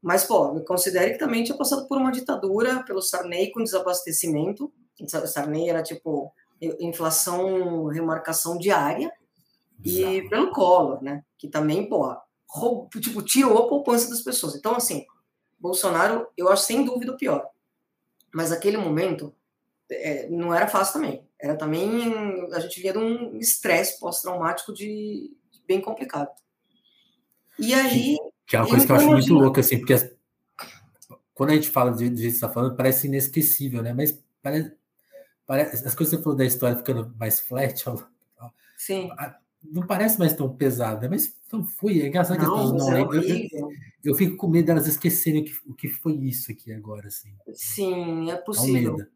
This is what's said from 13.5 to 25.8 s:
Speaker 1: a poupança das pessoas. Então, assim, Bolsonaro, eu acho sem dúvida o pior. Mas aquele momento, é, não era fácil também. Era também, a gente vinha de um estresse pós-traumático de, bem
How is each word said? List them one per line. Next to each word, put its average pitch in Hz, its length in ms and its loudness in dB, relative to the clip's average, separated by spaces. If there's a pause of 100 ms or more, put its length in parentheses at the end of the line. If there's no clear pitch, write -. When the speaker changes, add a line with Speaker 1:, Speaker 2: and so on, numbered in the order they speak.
Speaker 1:
a - 20 -2
poupança 240 420 2
das - 120 -4
pessoas. - 340 -4
Então, 220 200 -2
assim, 208 300 -4 (540)
Bolsonaro, 185 680 0 (100)
eu 180 120 2
acho 190 140 6
sem 247 220 2
dúvida 247 260 -4
o - 60 -8
pior. 160 280 -2 (880)
Mas 160 200 -2
aquele 202 240 0
momento, 165 560 -2 (580)
é, 147 380 -6
não 170 240 -2
era 190 140 4
fácil 170 260 0
também. - 320 -6 (140)
Era 147 180 -4
também, 202 560 -2 (400)
a 170 80 -2
gente 180 200 -10
vinha 190 120 -2
de 214 60 -2
um 226 380 -4
estresse - 640 0
pós-traumático 175 760 -4
de, 214 580 -8 (360)
bem 190 140 2